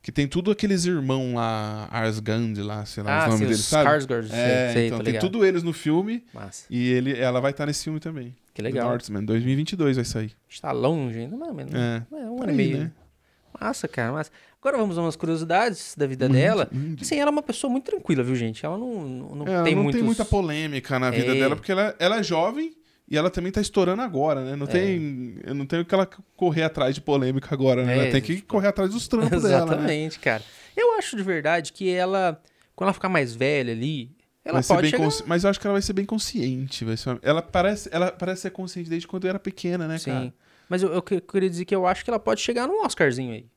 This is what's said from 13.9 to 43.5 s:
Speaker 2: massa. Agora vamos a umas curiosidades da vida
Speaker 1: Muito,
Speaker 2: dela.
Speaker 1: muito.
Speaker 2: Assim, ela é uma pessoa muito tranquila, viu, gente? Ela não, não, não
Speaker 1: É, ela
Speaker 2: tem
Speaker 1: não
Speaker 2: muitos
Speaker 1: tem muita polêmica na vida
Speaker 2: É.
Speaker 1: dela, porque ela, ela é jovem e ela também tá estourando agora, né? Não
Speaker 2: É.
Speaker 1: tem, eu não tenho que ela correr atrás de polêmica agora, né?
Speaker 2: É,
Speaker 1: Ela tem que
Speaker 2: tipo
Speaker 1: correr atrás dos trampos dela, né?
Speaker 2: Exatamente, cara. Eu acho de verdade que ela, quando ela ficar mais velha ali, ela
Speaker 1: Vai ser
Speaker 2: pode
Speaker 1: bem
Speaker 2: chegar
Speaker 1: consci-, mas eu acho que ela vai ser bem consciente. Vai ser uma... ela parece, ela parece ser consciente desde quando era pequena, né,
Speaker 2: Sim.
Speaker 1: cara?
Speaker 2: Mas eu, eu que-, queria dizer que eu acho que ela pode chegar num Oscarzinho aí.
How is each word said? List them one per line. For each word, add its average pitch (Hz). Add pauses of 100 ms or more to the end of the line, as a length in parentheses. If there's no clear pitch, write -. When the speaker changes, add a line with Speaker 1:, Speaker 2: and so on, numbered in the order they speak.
Speaker 2:
massa. 151 (300)
Agora 277
vamos 196
a 170
umas 160
curiosidades 165
da 143
vida 131
Speaker 1:
Muito, 131
Speaker 2:
dela. 190
Speaker 1:
muito. 143
Speaker 2:
Assim, -
ela 285
é -
uma 294
pessoa 262
muito 262
tranquila, 151
viu, 127
gente? 113
Ela 170
não, 220
não, 127
não 147
Speaker 1:
É, -
ela 175
Speaker 2:
tem 160
Speaker 1:
não 202
Speaker 2:
muitos 214
Speaker 1:
tem 226
muita 226
polêmica 151
na 127
vida 120
Speaker 2:
É. 135
Speaker 1:
dela, 135
porque -
ela, 196
ela 190
é 202
jovem 233 (360)
e 147
ela 170
também 185
tá 208
estourando 196
agora, 147
né? 131
Não 143
Speaker 2:
É. -
Speaker 1:
tem, 151
eu 127
não 139
tenho 170
que 170
ela 190 (300)
correr 165
atrás 143
de -
polêmica 135
agora, 131
né? 127
Speaker 2:
É, 127
Speaker 1:
Ela 123
tem 131
que 165
Speaker 2:
tipo -
Speaker 1:
correr 202
atrás 196
dos 233
trampos 220
dela, 185
né? 156
Speaker 2:
Exatamente, 151
cara. 110 (340)
Eu 480
acho 254
de 190
verdade 165
que 185
ela, 180 (340)
quando 185
ela 196
ficar -
mais 135
velha 127
ali, 127 (300)
ela -
Speaker 1:
Vai 127
ser -
Speaker 2:
pode 175
Speaker 1:
bem 151
Speaker 2:
chegar 165
Speaker 1:
consci-, -
mas 175
eu 196
acho 196
que 208
ela 202
vai 196
ser 196
bem 196
consciente. 131
Vai 113
ser -
uma... 123
ela 156
parece, 196
ela 180
parece 185
ser 190
consciente 180
desde 170
quando 185
era 190
pequena, 175
né, 160
Speaker 2:
Sim. 131
Speaker 1:
cara? 127 (360)
Speaker 2:
Mas 180
eu, 185
eu 175
que-, 180
queria 190
dizer 175
que 202
eu 185
acho 185
que -
ela 226
pode 220
chegar 240
num 415
Oscarzinho 131
aí. 113 (120)